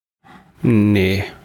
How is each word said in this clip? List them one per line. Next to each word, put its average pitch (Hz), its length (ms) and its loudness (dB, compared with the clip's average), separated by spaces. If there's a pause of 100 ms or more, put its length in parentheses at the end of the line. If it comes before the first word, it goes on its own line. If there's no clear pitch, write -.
(640)
Nee, 104 600 0 (200)